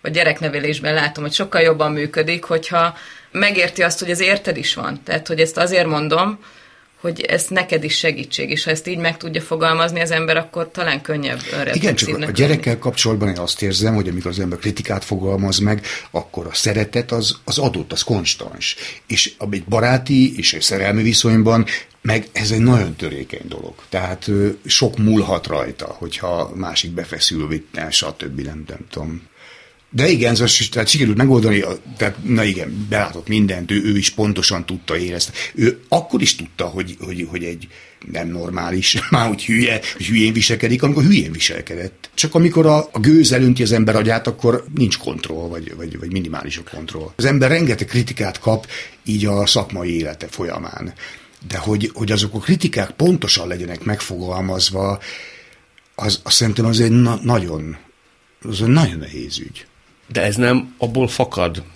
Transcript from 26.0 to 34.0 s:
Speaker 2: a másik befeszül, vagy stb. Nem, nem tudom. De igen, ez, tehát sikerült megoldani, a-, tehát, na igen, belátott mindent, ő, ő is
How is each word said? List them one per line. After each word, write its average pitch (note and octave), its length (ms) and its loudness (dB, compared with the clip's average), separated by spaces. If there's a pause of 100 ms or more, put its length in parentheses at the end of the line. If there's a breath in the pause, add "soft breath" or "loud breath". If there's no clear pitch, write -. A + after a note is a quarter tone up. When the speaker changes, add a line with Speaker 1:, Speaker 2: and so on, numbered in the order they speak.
Speaker 2:
a E2+ 280 -4
másik E2+ 360 -4
befeszül, D#2+ 560 -2
vagy D#2 160 -4 (280)
stb. C#2+ 500 -4
Nem, D2+ 280 -10
nem D2+ 100 -12 (120)
tudom. D#2+ 380 -10 (640 loud breath)
De C3+ 160 2
igen, A#2 340 4
ez, A#2 140 4 (140)
tehát A2 180 0
sikerült A2+ 280 4
megoldani, A2+ 440 6
a-, F#2 180 -4 (180)
tehát, G#2 280 -4
na A2+ 200 2
igen, F#2+ 440 -4
belátott F2+ 400 -2
mindent, F#2+ 420 2
ő, G2+ 140 2
ő G#2+ 120 2
is F#2+ 140 2